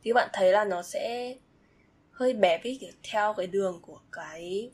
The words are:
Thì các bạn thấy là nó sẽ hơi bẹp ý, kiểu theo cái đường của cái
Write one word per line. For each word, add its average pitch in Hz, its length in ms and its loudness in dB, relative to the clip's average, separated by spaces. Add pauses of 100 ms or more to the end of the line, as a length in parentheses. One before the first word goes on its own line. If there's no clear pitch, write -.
Thì 220 80 0
các - 20 2
bạn 226 200 4
thấy 185 180 6
là 208 140 6
nó 175 180 -2
sẽ 247 520 -6 (760)
hơi 254 220 0
bẹp 180 300 4
ý, 262 140 -6
kiểu - 140 -16 (200)
theo 214 220 0
cái 185 140 -4
đường 180 340 -2
của 156 180 -20 (120)
cái 175 640 -8